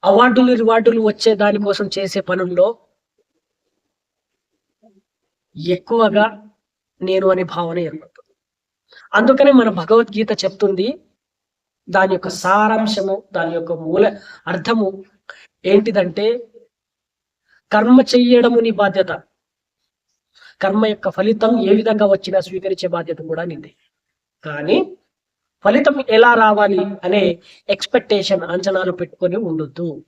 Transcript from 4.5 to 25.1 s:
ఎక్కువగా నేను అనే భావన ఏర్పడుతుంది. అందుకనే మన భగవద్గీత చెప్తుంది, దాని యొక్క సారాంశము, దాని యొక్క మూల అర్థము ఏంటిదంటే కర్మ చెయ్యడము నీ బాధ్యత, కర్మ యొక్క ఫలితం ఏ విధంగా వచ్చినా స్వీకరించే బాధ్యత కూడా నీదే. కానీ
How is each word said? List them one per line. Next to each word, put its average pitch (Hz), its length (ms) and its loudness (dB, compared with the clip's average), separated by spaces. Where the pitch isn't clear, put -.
ఎక్కువగా 202 720 -2
నేను 190 320 -2
అనే 185 120 -2
భావన 170 240 -6
ఏర్పడుతుంది. - 440 -20
అందుకనే 262 480 4
మన 220 80 2
భగవద్గీత 214 520 0
చెప్తుంది, 196 460 -2
దాని 190 280 2
యొక్క 185 140 -8
సారాంశము, 208 760 0
దాని 165 220 -4
యొక్క 165 140 -8
మూల 180 200 2
అర్థము 202 360 -2
ఏంటిదంటే 202 600 0
కర్మ 226 260 6
చెయ్యడము 240 540 4
నీ 226 60 -2
బాధ్యత, 190 300 0
కర్మ 196 260 0
యొక్క 208 300 -4
ఫలితం 214 360 0
ఏ 196 100 4
విధంగా 214 340 0
వచ్చినా 190 340 -2
స్వీకరించే 185 500 -6
బాధ్యత 165 240 -8
కూడా 160 200 -6
నీదే. 156 220 -16
కానీ 151 340 -2